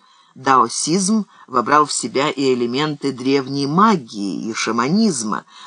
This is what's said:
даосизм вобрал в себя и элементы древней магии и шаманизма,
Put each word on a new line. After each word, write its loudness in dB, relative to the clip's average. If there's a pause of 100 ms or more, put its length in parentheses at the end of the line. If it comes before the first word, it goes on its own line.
(360)
даосизм 2 (220)
вобрал 2
в -8
себя -2
и 0
элементы -2
древней -2
магии 0
и -4
шаманизма, -2 (220)